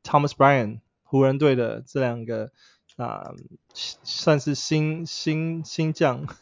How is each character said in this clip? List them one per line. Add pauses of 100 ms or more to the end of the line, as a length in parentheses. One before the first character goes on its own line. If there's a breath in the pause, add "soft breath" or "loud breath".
Thomas
Bryant， (240)
湖
人
队
的
这
两
个， (460)
啊， (400)
算
是
新，
新，
新
将， (160)